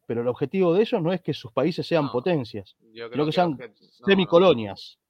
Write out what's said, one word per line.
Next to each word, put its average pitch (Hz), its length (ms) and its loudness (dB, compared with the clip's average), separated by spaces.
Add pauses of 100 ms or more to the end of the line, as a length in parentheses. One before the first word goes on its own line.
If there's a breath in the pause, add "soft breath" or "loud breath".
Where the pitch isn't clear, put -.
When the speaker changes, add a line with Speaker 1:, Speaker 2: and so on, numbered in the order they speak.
Speaker 1:
pero 117 160 -4
el 120 60 -2
objetivo 170 460 0
de 202 80 2
ellos 220 180 -2
no 165 120 0
es 180 80 -4
que 156 140 -6
sus - 180 -16
países 151 340 -2
sean 156 200 0
Speaker 2:
No. - 60 -8
Speaker 1:
potencias, 123 640 -4 (160)
Speaker 2:
Yo 117 160 -4
creo - 20 -18
Speaker 1:
sino - 0 -
que 127 120 -2
Speaker 2:
que 151 60 -2
el 151 40 -2
Speaker 1:
sean 175 220 2
Speaker 2:
obje-, 120 140 -14
no, - 60 -20
no. - 320 -20
Speaker 1:
semicolonias. 170 920 2 (100)